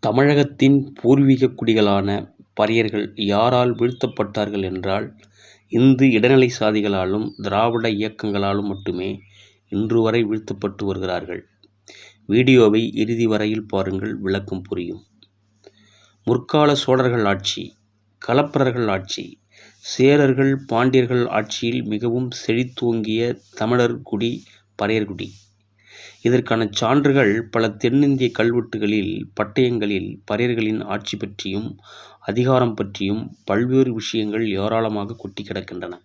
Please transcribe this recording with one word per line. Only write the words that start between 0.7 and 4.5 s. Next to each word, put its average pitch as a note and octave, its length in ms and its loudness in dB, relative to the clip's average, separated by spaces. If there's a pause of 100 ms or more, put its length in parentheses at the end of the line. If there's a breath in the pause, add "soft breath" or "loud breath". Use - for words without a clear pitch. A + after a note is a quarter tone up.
பூர்வீக C3 540 4
குடிகளான G#2 600 2 (460)
பறையர்கள் A2 520 0 (180)
யாரால் A#2+ 480 2
வீழ்த்தப்பட்டார்கள் G#2+ 920 -2